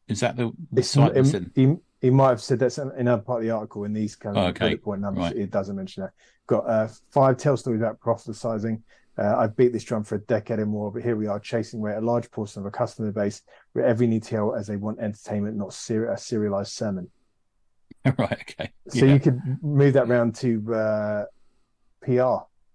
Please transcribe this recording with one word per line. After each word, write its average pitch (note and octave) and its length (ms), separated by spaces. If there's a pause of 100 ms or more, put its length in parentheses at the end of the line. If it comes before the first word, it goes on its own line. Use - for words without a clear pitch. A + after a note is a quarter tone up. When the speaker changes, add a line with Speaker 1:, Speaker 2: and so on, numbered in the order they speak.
Speaker 1:
is G#2 140
that A#2 160
the, A#2+ 160 (180)
the A#2+ 80
Speaker 2:
it's B2 80
Speaker 1:
site C#3+ 300
Speaker 2:
m-, C3 80
Speaker 1:
that C#3 40
said F#2 240
Speaker 2:
he, C3+ 220 (240)
he C3 100
might C3+ 200
have A#2+ 120
said B2 180
that's B2 180
in C#3 140
another A#2+ 300
part A#2+ 200
of - 40
the A2+ 80
article G#2+ 300
in G#2 80
these G#2+ 240
kind G2+ 220
of G2+ 80
Speaker 1:
Oh, - 20
okay. E2+ 200
Speaker 2:
bullet - 160
point G2+ 180
numbers. F#2+ 240
Speaker 1:
Right. E2+ 100
Speaker 2:
It G2+ 160
doesn't G2 240
mention F#2+ 280
that. F#2+ 100 (340)
Got, A#2+ 180
uh, A2 220 (240)
"Five C3+ 260
tell C#3 200
stories A2+ 240
about A2+ 180
prophesizing. A2+ 840 (360)
Uh, G#2 200
I've A#2+ 200
beat B2 160
this A2 100
drum G#2+ 220
for - 100
a G2+ 60
decade G#2+ 380
and G#2+ 120
more, G#2 220
but A#2+ 100
here A#2+ 140
we G#2+ 100
are G#2 140
chasing A2+ 400
away G#2+ 140
a A2 60
large A#2+ 300
portion G#2 300
of G2 40
a G2+ 60
customer A2 400
base G#2 300 (320)
where B2+ 120
every A#2+ 220
new A2+ 140
tale A2 360
as G#2 80
they G#2 120
want G#2+ 220
entertainment, G#2+ 580
not G2+ 160
ser-, A2+ 360
a G2 80
serialized G#2 540
sermon." F#2+ 400 (960)
Speaker 1:
<laughs> C3 120
Right, A2+ 140 (180)
okay. - 220 (160)
Speaker 2:
So B2+ 180
Speaker 1:
Yeah. C3+ 100
Speaker 2:
you C#3 40
could C3 220 (200)
move C#3+ 320
that C3 140
round A#2 280
to, A2+ 380
uh, G#2+ 520 (760)
P B2+ 180
R B2+ 260 (300)